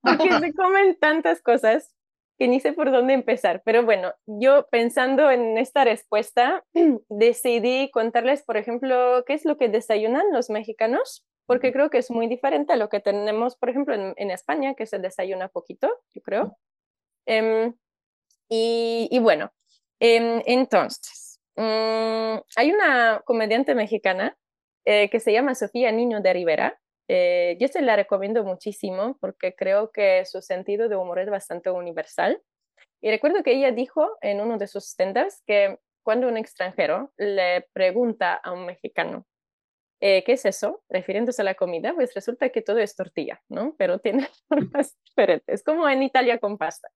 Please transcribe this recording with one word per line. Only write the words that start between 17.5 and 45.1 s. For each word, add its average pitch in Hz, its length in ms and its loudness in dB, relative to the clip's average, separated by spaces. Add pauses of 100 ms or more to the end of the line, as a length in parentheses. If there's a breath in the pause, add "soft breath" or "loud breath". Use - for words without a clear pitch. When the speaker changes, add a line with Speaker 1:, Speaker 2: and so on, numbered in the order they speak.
Speaker 1:
y, 233 600 -2
y 247 100 0
bueno, 175 320 2 (480)
em, 233 460 4
entonces, - 960 -2 (160)
mm, 220 840 -2 (180)
hay 294 160 4
una 262 540 2
comediante 233 480 0
mexicana, 208 600 -2 (500)
eh, 208 240 4
que 226 100 0
se 220 120 2
llama 262 220 2
Sofía 240 380 -2
Niño 226 280 0
de 185 120 2
Rivera. 170 480 0 (280)
Eh, 175 520 0
yo 262 80 2
se 330 140 -2
la 226 140 4
recomiendo 202 480 -2
muchísimo 196 760 -6
porque 185 340 -8
creo 202 380 -2
que 190 340 2
su 185 160 -10
sentido 202 460 -4
de 208 80 -2
humor 180 240 -4
es 196 100 -4
bastante 185 400 -6
universal. 175 720 -4 (600 soft breath)
Y 214 80 0
recuerdo 302 320 0
que 262 120 2
ella 269 180 2
dijo 302 500 -2
en 202 200 -2
uno 226 160 -4
de 202 100 -6
sus - 200 -12
stand-ups 226 580 -4
que 202 320 2 (260)
cuando 247 240 0
un 233 100 -2
extranjero 185 800 -4
le 185 560 -2
pregunta 196 600 0
a - 180 -10
un 180 140 -12
mexicano, 180 600 -8 (760)
eh, 190 240 2
"¿qué 240 100 2
es 269 120 -6
eso?", 208 440 -4
refiriéndose 208 520 -4
a 196 40 0
la 190 100 -2
comida, 175 380 -4
pues 254 200 -2
resulta 240 360 -4
que 226 120 -4
todo 220 160 -2
es 208 180 -2
tortilla, - 520 -10
¿no? 262 300 -8
Pero 185 220 0
tiene 254 280 -2 (200)
<laughs> - 0 -
formas 285 560 -2
diferentes, 196 600 0